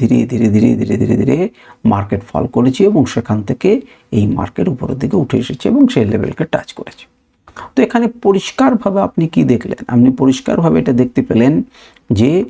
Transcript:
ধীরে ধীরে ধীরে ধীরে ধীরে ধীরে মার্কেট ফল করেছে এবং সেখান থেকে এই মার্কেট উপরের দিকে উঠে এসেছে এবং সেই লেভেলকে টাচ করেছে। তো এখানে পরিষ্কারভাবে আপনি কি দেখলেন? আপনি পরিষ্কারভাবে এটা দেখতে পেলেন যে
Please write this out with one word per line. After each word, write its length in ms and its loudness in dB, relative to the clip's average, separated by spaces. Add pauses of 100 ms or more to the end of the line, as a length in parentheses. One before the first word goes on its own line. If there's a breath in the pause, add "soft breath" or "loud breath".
ধীরে 180 2 (120)
ধীরে 240 0
ধীরে 160 4 (100)
ধীরে 200 -2
ধীরে 200 0
ধীরে 160 0 (560 loud breath)
মার্কেট 380 -2
ফল 140 -2 (120)
করেছে 340 2
এবং 120 2 (120)
সেখান 240 -2 (100)
থেকে 220 -2 (480 loud breath)
এই 60 2 (140)
মার্কেট 360 -4
উপরের 280 -6
দিকে 200 -2
উঠে 200 -2
এসেছে 300 -8
এবং 100 4 (100)
সেই 200 2
লেভেলকে 320 -4 (100)
টাচ 140 -4 (100)
করেছে। 260 -18 (720 loud breath)
তো 120 -6
এখানে 200 0 (200)
পরিষ্কারভাবে 720 0 (100)
আপনি 160 -2 (100)
কি 80 2 (100)
দেখলেন? 280 -4 (140)
আপনি 140 4 (120)
পরিষ্কারভাবে 600 0
এটা 180 0
দেখতে 280 -2
পেলেন 240 2 (680 soft breath)
যে 120 2 (200)